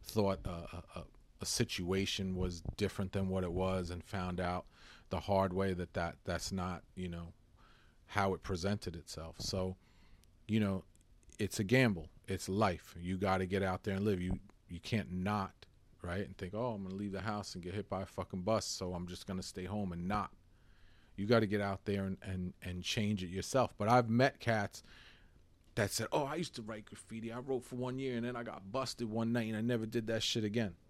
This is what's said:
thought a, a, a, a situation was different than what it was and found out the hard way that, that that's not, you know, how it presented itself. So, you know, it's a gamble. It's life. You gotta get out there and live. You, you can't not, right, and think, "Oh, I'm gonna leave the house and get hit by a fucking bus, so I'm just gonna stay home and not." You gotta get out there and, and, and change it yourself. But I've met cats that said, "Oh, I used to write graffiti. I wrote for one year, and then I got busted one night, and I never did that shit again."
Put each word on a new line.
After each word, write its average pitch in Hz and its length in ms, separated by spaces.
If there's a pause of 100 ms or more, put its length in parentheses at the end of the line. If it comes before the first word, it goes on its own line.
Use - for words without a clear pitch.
thought 98 400
a, 95 60
a, 85 340 (120)
a, 85 80 (380)
a 92 40
situation 95 880
was 90 260 (140)
different 98 380
than 95 160
what 92 140
it 87 80
was 92 400
and 87 120
found 90 380
out 90 240 (460)
the 90 80
hard 95 340
way 95 200
that, 87 200
that 85 220 (100)
that's 85 260
not, 90 320 (120)
you 92 120
know, 85 240 (760)
how 98 260
it - 100
presented 95 520
itself. 80 440
So, 92 380 (720)
you 107 120
know, 98 240 (540)
it's - 220
a 110 40
gamble. 101 460 (180)
It's 95 220
life. 95 500
You 90 180
gotta 95 280
get 95 180
out 92 200
there 98 120
and 98 80
live. 101 180
You, 90 180 (280)
you 85 140
can't - 320
not, 95 400 (480)
right, 90 240
and 65 120
think, 95 160
"Oh, 117 180
I'm 101 120
gonna 95 120
leave 101 180
the 95 80
house 104 340
and 87 80
get 90 100
hit 101 160
by 95 120
a 95 40
fucking 92 360
bus, 104 240
so 92 280
I'm 87 140
just 87 180
gonna 92 160
stay 92 220
home 95 300
and 85 120
not." 101 260 (840)
You 98 100
gotta 110 220
get 101 140
out 98 240
there 101 180
and, 95 180
and, 90 400
and 90 220
change 104 400
it 87 60
yourself. 95 480
But 104 100
I've 120 220
met 123 320
cats 107 420 (920)
that 104 160
said, 110 200
"Oh, 147 140
I 143 100
used 165 200
to 120 60
write 107 240
graffiti. 113 460
I 120 80
wrote 123 240
for 127 140
one 127 220
year, 127 180
and 117 80
then 123 100
I 120 80
got 95 260
busted 120 400
one 113 220
night, 117 160
and 110 80
I 107 60
never 117 240
did 113 220
that 113 160
shit 113 200
again." 104 300 (160)